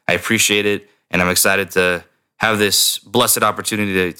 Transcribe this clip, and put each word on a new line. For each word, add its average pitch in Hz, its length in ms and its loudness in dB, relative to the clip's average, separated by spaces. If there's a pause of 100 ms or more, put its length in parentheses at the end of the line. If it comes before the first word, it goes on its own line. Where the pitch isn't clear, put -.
I 104 60 0
appreciate 104 500 0
it. 101 240 -2 (220)
And 90 100 0
I'm 90 80 2
excited 95 440 0
to 90 320 0 (340)
have 110 200 0
this - 420 0
blessed 113 420 0
opportunity 104 500 -2
to, 92 280 0